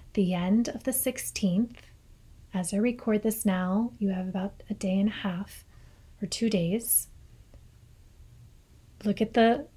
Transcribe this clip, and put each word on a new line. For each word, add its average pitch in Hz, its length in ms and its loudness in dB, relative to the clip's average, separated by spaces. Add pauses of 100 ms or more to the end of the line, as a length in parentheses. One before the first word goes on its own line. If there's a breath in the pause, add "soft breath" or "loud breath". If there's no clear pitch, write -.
(140)
the 180 200 2
end 185 340 2
of - 160 -8
the 262 100 0
sixteenth. 226 880 -2 (720 loud breath)
As 180 200 -2
I 196 40 0
record 220 460 0
this 220 220 -2
now, 190 520 2
you 202 120 0
have 185 180 -2
about 190 420 -6
a 214 40 -6
day 190 260 0
and 202 80 4
a 214 60 -2
half 190 500 -6 (580 soft breath)
or 208 40 -4
two - 240 -2
days. 202 580 0 (2000)
Look 208 160 0
at 220 120 0
the, 233 320 6 (120)